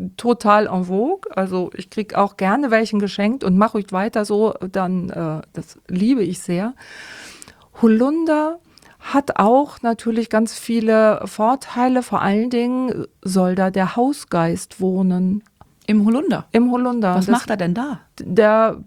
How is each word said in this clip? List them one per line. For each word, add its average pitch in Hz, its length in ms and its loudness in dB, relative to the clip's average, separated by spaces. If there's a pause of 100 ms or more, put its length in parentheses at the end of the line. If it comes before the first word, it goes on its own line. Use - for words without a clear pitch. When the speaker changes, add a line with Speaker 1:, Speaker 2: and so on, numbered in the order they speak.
(160)
Speaker 1:
total 214 500 2
en 185 200 -2
vogue. 269 460 -2
Also 185 440 -4
ich - 140 -14
krieg - 260 -8
auch 196 200 0
gerne 226 360 0
welchen 220 260 2
geschenkt 208 460 -2
und 185 120 2
mach 214 180 2
ruhig 202 180 -4
weiter 208 320 -2
so, 208 300 0 (180)
dann, 185 380 -4
äh, 160 320 -6 (100)
das - 340 -14
liebe 214 380 0
ich 170 160 -6
sehr. 190 340 -4 (1080)
Holunder 302 800 2 (420)
hat - 380 -2
auch 247 440 4
natürlich 226 460 -2
ganz 220 300 0
viele 220 640 2
Vorteile. 247 800 0
Vor 214 180 -4
allen 214 300 0
Dingen 247 560 -2 (160)
soll 185 320 2
da 190 160 0
der 185 260 -2
Hausgeist 185 840 -2
wohnen. 185 600 0 (440)
Speaker 2:
Im 214 180 4
Holunder? 226 480 0
Speaker 1:
Im 240 180 2
Holunder. 240 440 0
Speaker 2:
Was 190 120 0
Speaker 1:
Das 233 60 0
Speaker 2:
macht 247 180 0
er 214 60 -2
denn 175 180 -2
da? 254 260 -6 (200)
Speaker 1:
Der 214 680 2